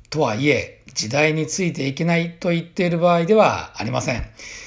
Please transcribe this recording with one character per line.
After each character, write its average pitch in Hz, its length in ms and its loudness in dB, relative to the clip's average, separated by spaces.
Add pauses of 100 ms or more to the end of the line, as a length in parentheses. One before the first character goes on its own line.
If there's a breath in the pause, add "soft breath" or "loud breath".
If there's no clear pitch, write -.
と 151 120 -2
は 113 140 0
い 139 140 0
え、 110 320 -2 (140)
時 110 160 -6
代 156 240 2
に 156 100 -2
つ - 180 -4
い 165 80 0
て 139 160 -4
い 135 60 -4
け 165 100 -4
な 170 140 2
い 170 220 -2
と 180 100 -4
言 170 140 0
っ - 20 -20
て 180 220 -2
い - 20 0
る 170 80 0
場 175 160 4
合 170 120 2
で 214 100 4
は 123 400 2
あ - 80 -6
り 117 80 -6
ま 127 100 -2
せ 120 160 -2
ん。 107 60 -4 (440 loud breath)